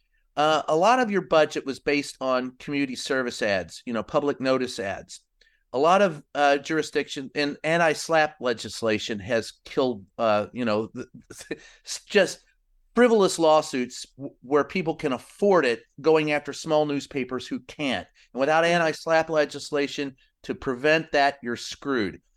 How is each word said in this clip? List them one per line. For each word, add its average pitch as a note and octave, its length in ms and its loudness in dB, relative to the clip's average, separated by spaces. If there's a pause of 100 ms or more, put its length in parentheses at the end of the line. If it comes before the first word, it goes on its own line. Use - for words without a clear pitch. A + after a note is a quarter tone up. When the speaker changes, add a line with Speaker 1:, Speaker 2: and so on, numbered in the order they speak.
(360)
Speaker 1:
uh, D3+ 320 2
a D#3 80 2
lot A3+ 240 4
of A3 100 -2
your F#3+ 120 0
budget D3+ 440 2
was C3 140 -6
based C#3+ 400 -2
on B2+ 380 -2
community C#3+ 380 -4
service B2+ 460 -4
ads, F#2+ 420 -2
you B2 80 -8
know, A2 100 -2
public C#3+ 380 0
notice C3 380 -2
ads. - 420 -8 (520)
A B2 60 -2
lot F3 220 6
of, E3 220 0 (120)
uh, C#3+ 240 4
jurisdiction D3 760 -4
and C#3+ 280 -2
anti-slap D#3 800 0
legislation A2 760 -4
has G#2+ 340 -2 (120)
killed, B2 400 -2 (120)
uh, G#2+ 360 2
you B2 120 -6
know, G#2+ 300 0
the, B2 120 -10 (800)
<laughs> - 220 -12
just - 340 0 (540)
frivolous A3 440 4
lawsuits D3+ 680 2 (100)
w-, C3+ 260 -14
where C#3 220 2
people E3 320 -4
can C#3 160 -4
afford F3 520 2
it A#2 180 0 (180)
going D#3 320 4
after C#3+ 200 -4
small D3+ 340 0
newspapers C3+ 600 -6
who B2+ 140 -6
can't. A#2+ 460 -6 (260)
And A#2+ 80 -6
without D#3 240 2
Speaker 2:
Mm-hmm. E3+ 100 2
Speaker 1:
anti-slap D#3+ 560 0
legislation C#3+ 840 -2 (280)
to B2+ 100 -6
prevent D3+ 580 0
that, C#3+ 300 2
you're A#2 140 -6
screwed. A2+ 640 -4 (160)